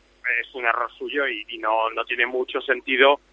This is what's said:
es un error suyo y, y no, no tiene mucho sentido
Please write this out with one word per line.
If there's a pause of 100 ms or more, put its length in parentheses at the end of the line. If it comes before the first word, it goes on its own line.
(400)
es
un
error
suyo
y,
y
no,
no
tiene
mucho
sentido (120)